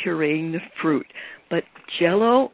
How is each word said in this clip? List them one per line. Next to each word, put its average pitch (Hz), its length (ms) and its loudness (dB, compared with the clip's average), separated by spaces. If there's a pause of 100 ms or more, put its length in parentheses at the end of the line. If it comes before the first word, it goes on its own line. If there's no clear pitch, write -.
pureeing 160 480 -2
the 165 80 -4 (220)
fruit, 151 260 0 (420)
but 170 140 -2 (360)
Jell-O 226 540 4